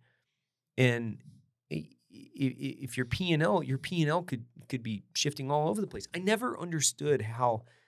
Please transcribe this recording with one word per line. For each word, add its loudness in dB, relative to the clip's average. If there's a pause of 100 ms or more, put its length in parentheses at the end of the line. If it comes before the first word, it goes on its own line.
(760)
and 2 (560)
i-, -6 (240)
i-, -20 (140)
i-, -2
if -8
your 0
P 0
and 4
L, 4
your 0
P 0
and 4
L 2
could, -6 (240)
could -4
be -4 (100)
shifting -2
all 2
over -2
the -2
place. -10
I -2
never 0
understood 2
how 2 (260)